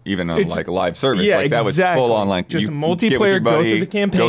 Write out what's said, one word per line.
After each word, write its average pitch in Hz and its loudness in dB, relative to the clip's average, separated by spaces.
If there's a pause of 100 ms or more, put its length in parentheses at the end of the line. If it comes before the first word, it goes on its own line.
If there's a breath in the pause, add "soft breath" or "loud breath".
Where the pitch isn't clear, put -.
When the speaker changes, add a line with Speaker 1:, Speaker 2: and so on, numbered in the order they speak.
Speaker 1:
even 90 -2
on, 82 -2
Speaker 2:
It's 85 -4
Speaker 1:
like, 80 -4
live 90 -2
service. 131 0
Speaker 2:
Yeah, 202 2
Speaker 1:
Like, 147 0
that 117 0
was 107 0
Speaker 2:
exactly. 180 2
Speaker 1:
full 120 2
on, 107 0
like, 90 -2
Speaker 2:
Just 131 -2
Speaker 1:
you 160 -6
Speaker 2:
multiplayer, 160 0
Speaker 1:
get 131 2
with 208 2
your 190 2
Speaker 2:
go 117 0
through 143 2
Speaker 1:
buddy, 110 2
Speaker 2:
the - -4
campaign. 104 0